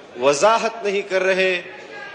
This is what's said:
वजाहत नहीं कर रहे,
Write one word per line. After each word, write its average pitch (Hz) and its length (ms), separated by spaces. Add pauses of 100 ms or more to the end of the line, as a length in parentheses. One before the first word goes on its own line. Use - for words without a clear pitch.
(180)
वजाहत 196 640
नहीं 202 180
कर 190 200
रहे, 185 340 (580)